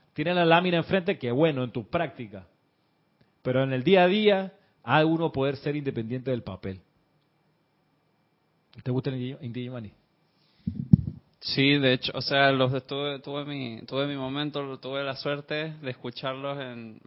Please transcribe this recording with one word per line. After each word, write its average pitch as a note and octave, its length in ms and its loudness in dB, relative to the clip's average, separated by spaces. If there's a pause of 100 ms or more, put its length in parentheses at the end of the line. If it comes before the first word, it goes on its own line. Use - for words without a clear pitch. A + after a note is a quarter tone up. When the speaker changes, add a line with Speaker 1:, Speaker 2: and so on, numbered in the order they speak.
(140)
Speaker 1:
tienen D#3+ 220 -2
la F3 100 4
lámina E3+ 320 6
enfrente, F#3 400 0
que A#2+ 120 -4
bueno, C#3 320 4
en A#2+ 100 -6
tu A#2 180 -6
práctica. A#2 560 -6 (960)
Pero B2+ 220 2
en C3+ 100 -2
el B2+ 100 -2
día F3+ 200 6
a - 20 8
día, F#3+ 460 2 (300)
hay D3 220 4
uno D#3+ 260 2
poder C3+ 260 0
ser D3 200 -4
independiente B2 540 -4
del A#2+ 120 -2
papel. F#2+ 380 -10 (2000)
¿Te - 80 -6
gusta B2+ 200 -2
el C3 320 -6
Inti B2 180 -8
Illimani? B2 320 -12 (1500)
Speaker 2:
Sí, C#3 360 2
de C3 180 4
hecho, - 200 -4
o C3 80 -4
sea, C#3 300 4
los C3 200 2
estuve, C#3 460 -4
tuve C#3+ 260 -8
mi, C3+ 400 -8
tuve C3+ 220 -2
mi C#3+ 80 -4
momento, C#3 640 -4
tuve C3+ 240 -6
la C3+ 140 -6
suerte D3+ 560 -4
de D3+ 180 -10
escucharlos C3+ 680 -8
en, A#2 480 -12